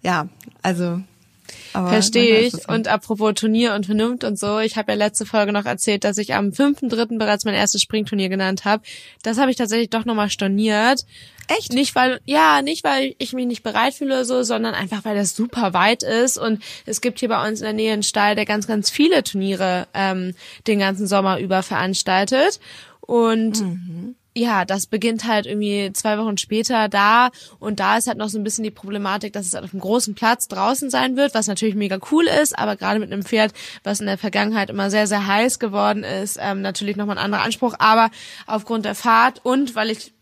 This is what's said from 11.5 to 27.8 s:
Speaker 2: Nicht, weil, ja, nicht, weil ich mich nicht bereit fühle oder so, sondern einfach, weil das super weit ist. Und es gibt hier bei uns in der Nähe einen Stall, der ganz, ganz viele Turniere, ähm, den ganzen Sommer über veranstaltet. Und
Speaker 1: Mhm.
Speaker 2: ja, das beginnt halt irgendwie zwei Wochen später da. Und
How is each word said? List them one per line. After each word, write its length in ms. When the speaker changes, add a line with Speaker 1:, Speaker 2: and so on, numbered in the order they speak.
Speaker 2:
Nicht, 200
weil, 320
ja, 360
nicht, 220
weil 360
ich 140
mich 120
nicht 160
bereit 320
fühle 220
oder 100
so, 180
sondern 300
einfach, 320
weil 100
das 200
super 380
weit 280
ist. 360
Und 260
es 160
gibt 180
hier 100
bei 180
uns 120
in 60
der 80
Nähe 200
einen 100
Stall, 320
der 100
ganz, 200
ganz 240
viele 340
Turniere, 680
ähm, 400
den 140
ganzen 260
Sommer 340
über 220
veranstaltet. 1000
Und 600
Speaker 1:
Mhm. 540
Speaker 2:
ja, 300
das 220
beginnt 400
halt 200
irgendwie 460
zwei 260
Wochen 200
später 500
da. 440
Und 220